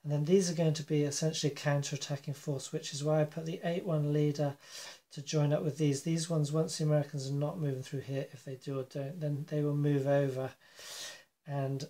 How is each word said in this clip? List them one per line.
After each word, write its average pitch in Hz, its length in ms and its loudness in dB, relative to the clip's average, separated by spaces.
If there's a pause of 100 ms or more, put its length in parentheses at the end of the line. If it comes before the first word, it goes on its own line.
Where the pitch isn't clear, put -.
And 147 80 -2
then 147 140 2
these 180 260 6
are 160 40 -2
going 160 180 4
to 147 100 -4
be 151 200 2
essentially 147 500 0
a - 20 -10
counter-attacking 143 760 -2
force, 135 400 -6
which 156 200 -6
is 139 80 -6
why 151 200 4
I - 20 6
put 160 220 -4
the 165 180 -6
eight 170 220 -2
one 151 260 2
leader 147 460 2 (560)
to 151 80 -10
join 147 320 2
up 156 100 2
with 156 140 -2
these. 143 240 2
These 165 280 0
ones, 151 220 2
once 160 260 0
the 165 60 0
Americans 147 460 2
are 139 40 -2
not 147 240 -2
moving 139 240 -2
through 131 200 -6
here, 135 320 -4
if 127 100 -20
they 135 120 -10
do 135 240 -6
or 131 40 -4
don't, 143 380 -8
then 147 260 -2
they 151 140 -2
will 147 160 2
move 143 280 4
over 135 460 2 (960)
and 139 420 -4